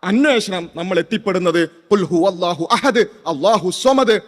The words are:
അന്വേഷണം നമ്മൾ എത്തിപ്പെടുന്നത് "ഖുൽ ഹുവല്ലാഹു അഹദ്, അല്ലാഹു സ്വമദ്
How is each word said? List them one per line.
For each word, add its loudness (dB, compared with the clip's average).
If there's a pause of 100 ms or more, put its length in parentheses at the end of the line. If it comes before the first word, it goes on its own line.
അന്വേഷണം 0
നമ്മൾ -2
എത്തിപ്പെടുന്നത് 0
"ഖുൽ -2
ഹുവല്ലാഹു -2
അഹദ്, 0
അല്ലാഹു 0
സ്വമദ് 2